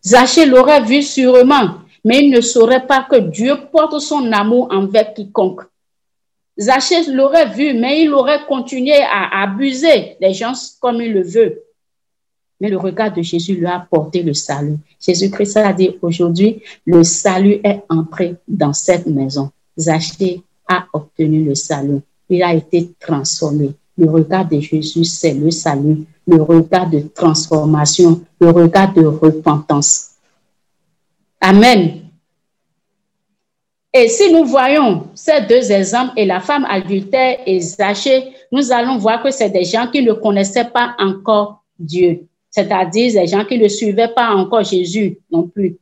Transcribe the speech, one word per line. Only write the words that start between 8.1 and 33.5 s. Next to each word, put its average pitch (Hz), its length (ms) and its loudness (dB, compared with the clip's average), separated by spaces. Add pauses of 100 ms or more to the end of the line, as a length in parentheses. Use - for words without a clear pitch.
aurait 285 320 0
continué 269 560 0
à 196 400 -4
abuser 254 760 -2
les 190 120 0
gens 226 200 -6 (280)
comme 233 220 -2
il 233 100 -6
le 190 100 0
veut. 175 420 -2 (960)
Mais 202 80 -4
le 190 100 -4
regard 190 340 -4
de 170 100 -6
Jésus 170 320 -4
lui 170 120 -4
a 175 100 -4
apporté 175 460 -2
le 160 100 -2
salut. 147 460 -6 (260)
Jésus-Christ 196 540 -2
a 208 140 2
dit 185 280 0
aujourd'hui, 175 640 0 (240)
le 170 160 6
salut 196 640 0
est 196 240 0
entré 165 480 -4 (100)
dans 147 260 -2
cette 175 340 -2
maison. 139 440 -4 (280)
Zachée 165 640 -4 (240)
a 175 260 -4
obtenu 156 520 -2
le 139 120 -2
salut. 139 440 -4 (280)
Il 180 140 0
a 175 120 0
été 170 440 -2
transformé. 147 720 -4 (260)
Le 165 120 2
regard 165 400 0
de 151 120 -2
Jésus, 156 440 -4
c'est 165 300 -4
le 147 160 0
salut. 156 540 -2 (220)
Le 165 160 6
regard 165 480 2
de 151 100 0
transformation, 156 1200 0 (160)
le 170 120 6
regard 175 420 4
de 165 120 4
repentance. 156 1040 0 (1300)
Amen. 196 600 4 (1900)